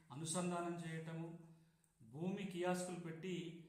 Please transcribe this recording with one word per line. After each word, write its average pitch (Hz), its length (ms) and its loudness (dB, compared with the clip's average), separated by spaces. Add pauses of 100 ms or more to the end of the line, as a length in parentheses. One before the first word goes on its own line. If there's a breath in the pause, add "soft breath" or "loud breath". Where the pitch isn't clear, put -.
(120)
అనుసంధానం 170 640 2
చేయటము, 160 640 -2 (640 loud breath)
భూమి 175 420 0
కియాస్కులు 180 560 2
పెట్టి 165 680 -2